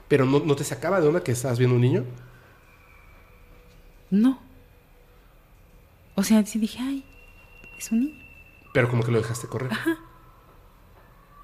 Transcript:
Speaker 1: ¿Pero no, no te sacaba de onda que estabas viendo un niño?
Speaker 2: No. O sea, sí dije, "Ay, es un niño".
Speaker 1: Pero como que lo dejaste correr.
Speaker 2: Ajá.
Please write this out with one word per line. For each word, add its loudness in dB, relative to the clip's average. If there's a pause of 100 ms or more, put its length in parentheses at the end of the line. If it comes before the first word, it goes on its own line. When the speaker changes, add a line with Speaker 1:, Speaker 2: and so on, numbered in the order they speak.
Speaker 1:
¿Pero 4
no, 2
no 0
te -4
sacaba -2
de 4
onda 2
que -2
estabas -2
viendo 4
un 4
niño? 2 (2000)
Speaker 2:
No. 2 (1800)
O 0
sea, 4
sí -6
dije, -4
"Ay, -6 (760)
es -12
un 2
niño". -4 (480)
Speaker 1:
Pero 2
como 0
que -4
lo 2
dejaste -6
correr. -8
Speaker 2:
Ajá. -4 (1500)